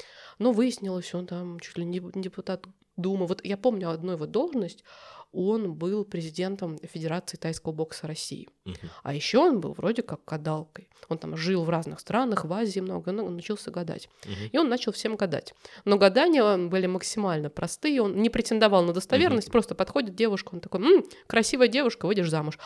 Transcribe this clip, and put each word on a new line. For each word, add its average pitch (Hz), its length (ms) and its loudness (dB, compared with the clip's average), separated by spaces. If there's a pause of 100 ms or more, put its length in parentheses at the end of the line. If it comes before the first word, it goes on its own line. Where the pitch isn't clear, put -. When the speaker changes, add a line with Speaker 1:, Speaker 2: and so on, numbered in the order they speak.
(380)
Speaker 1:
Но 240 140 4
выяснилось, 202 640 -2
он 180 120 -6
там 175 340 -10
чуть - 180 -14
ли 170 60 -4
не 175 160 -4
деп-, 180 200 -12
депутат 185 460 -8 (300)
Думы. 185 300 -2
Вот 185 180 -4
я 196 120 -4
помню 196 340 0
одну 165 220 -4
его 151 140 -6
должность, 220 580 -2 (480)
он 196 420 0
был 185 300 -2
президентом 175 760 -6
Федерации 165 580 -6
тайского 160 360 -6
бокса 156 340 -6
России. - 420 -10 (180)
Speaker 2:
Мгм. - 240 -12 (120)
Speaker 1:
А 139 120 -6
ещё 202 280 4
он 302 180 6
был 139 120 -6
вроде 214 300 -2
как - 220 -8
гадалкой. 156 640 -8 (200)
Он 165 100 -4
там 160 180 -10
жил 170 280 0
в 160 60 -2
разных 160 280 -2
странах, 226 460 -2
в 160 80 -4
Азии 202 280 -2
много, 180 320 -6
ну, 214 120 -4
он 175 80 -6
научился 175 400 -8
гадать. 175 360 -8 (160)
Speaker 2:
Мгм. 101 280 -8
Speaker 1:
И 254 60 2
он 320 100 4
начал 233 240 -2
всем 220 240 -4
гадать. - 380 -4 (300)
Но 202 140 6
гадания 214 580 6 (120)
были 185 180 0
максимально 180 640 -2
простые, 269 500 -2
он 196 220 0
не 226 80 4
претендовал 214 540 4
на 170 80 2
достоверность, 254 560 2
Speaker 2:
Мгм. - 40 -16
Speaker 1:
просто 214 220 2
подходит 202 400 -2
девушка, 208 400 0
он 175 60 -8
такой, - 200 -4
"М, 294 240 8 (220)
красивая 247 420 4
девушка, 233 380 0
выйдешь 180 240 2
замуж. 156 360 -2